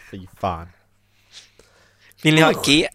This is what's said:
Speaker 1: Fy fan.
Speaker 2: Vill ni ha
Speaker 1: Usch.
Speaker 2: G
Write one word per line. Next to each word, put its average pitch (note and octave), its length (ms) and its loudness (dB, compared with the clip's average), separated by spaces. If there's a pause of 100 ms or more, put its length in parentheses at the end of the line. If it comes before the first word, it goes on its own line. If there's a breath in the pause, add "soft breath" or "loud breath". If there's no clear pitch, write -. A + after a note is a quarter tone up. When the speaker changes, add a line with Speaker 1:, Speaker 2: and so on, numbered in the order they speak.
(120)
Speaker 1:
Fy F#2 160 -18 (120)
fan. E2+ 280 -6 (1600 soft breath)
Speaker 2:
Vill D#3 120 4
ni D#3+ 60 4
ha D#3 100 4
Speaker 1:
Usch. D3 140 -6
Speaker 2:
G D3 300 2